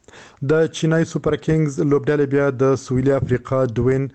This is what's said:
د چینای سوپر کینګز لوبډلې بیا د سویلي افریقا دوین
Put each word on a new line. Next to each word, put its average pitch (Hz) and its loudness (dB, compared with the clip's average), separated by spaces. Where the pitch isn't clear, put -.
د 160 4
چینای 160 0
سوپر 151 -2
کینګز 156 0
لوبډلې 143 0
بیا 143 2
د 135 4
سویلي 131 0
افریقا 123 -2
دوین 131 2